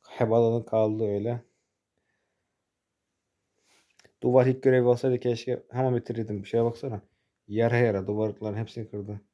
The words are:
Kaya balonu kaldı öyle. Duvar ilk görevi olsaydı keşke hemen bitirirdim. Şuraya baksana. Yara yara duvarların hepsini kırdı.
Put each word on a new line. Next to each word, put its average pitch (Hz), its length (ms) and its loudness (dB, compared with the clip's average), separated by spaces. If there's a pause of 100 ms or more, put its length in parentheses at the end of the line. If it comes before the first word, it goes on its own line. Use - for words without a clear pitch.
Kaya - 300 -2
balonu 113 340 2
kaldı 110 400 0
öyle. 104 400 -4 (2750)
Duvar 123 240 6
ilk 131 160 0
görevi 127 240 4
olsaydı 123 340 2
keşke 117 500 -4
hemen 127 260 0
bitirirdim. 110 500 -6
Şuraya 117 180 0
baksana. 117 380 -6 (460)
Yara 113 280 0
yara 104 300 2
duvarların 104 500 -4
hepsini 110 340 -10
kırdı. 101 300 -10 (140)